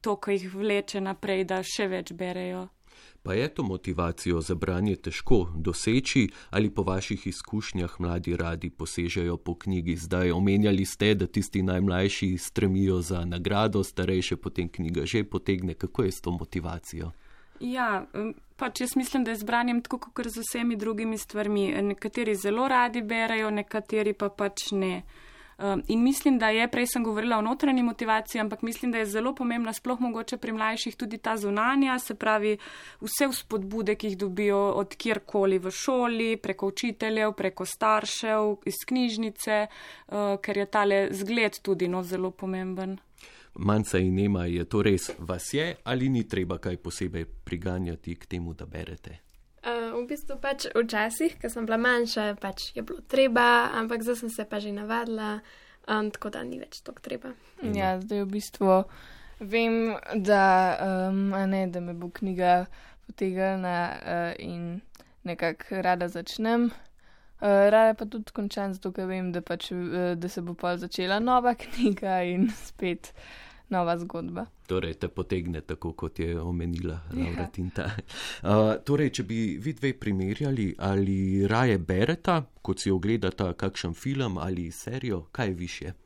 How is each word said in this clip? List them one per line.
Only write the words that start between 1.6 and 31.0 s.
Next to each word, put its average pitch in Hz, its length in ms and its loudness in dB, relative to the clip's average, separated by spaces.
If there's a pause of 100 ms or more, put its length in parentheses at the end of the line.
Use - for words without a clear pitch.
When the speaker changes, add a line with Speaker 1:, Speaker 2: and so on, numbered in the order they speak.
Speaker 1:
še 196 260 -2
več 185 260 -4
berejo. 180 560 -6 (540)
Speaker 2:
Pa 92 100 -4
je 123 160 2
to 135 140 -4
motivacijo 87 760 0
za 82 140 0
branje 92 400 0
težko 90 600 4
doseči 110 760 2 (200)
ali 107 200 2
po 101 140 -2
vaših 98 440 -2
izkušnjah 92 720 -4
mladi 87 400 -2
radi 85 320 -4
posežejo 85 680 -2
po 87 180 -6
knjigi? 87 420 -2
Zdaj 90 340 2
omenjali 98 540 4
ste, 104 300 2
da 92 120 -2
tisti 98 360 -2
najmlajši 92 760 2
stremijo 95 640 2
za 87 240 -2
nagrado, 98 580 2
starejše 92 540 0
potem 87 320 -4
knjiga 82 360 -2
že 104 180 0
potegne. 92 500 -2
Kako - 300 -2
je 95 80 2
s - 100 -10
to 90 100 -2
motivacijo? 85 800 -6 (460)
Speaker 1:
Ja, 247 540 -2
em, 214 220 -6 (200)
pač - 280 -6
jaz 247 140 -2
mislim, 262 280 2
da 226 80 -2
je 220 60 -4
z 208 60 -8
branjem 240 380 2
tako - 180 -6
kakor - 300 -6
z 226 100 -8
vsemi 233 360 -2
drugimi 220 420 -2
stvarmi. 208 560 0
Nekateri 202 640 0
zelo 208 320 0
radi 240 340 2
berejo, 226 480 0
nekateri 214 640 0
pa 202 160 -2
pač 202 420 -4
ne. 185 300 0 (580)
Ehm, 196 280 0
in 226 160 4
mislim, 269 360 4
da 226 100 4
je, 226 220 4
prej 240 160 2
sem 240 160 0
govorila 220 340 2
o 214 40 2
notranji 254 420 4
motivaciji, 220 580 0
ampak 214 200 -4
mislim, 233 300 -2
da 226 60 0
je 220 80 2
zelo 220 300 -2
pomembna, 233 380 -2
sploh 247 260 -4
mogoče 233 380 -2
pri 226 140 -6
mlajših, 220 440 -2
tudi 220 220 -6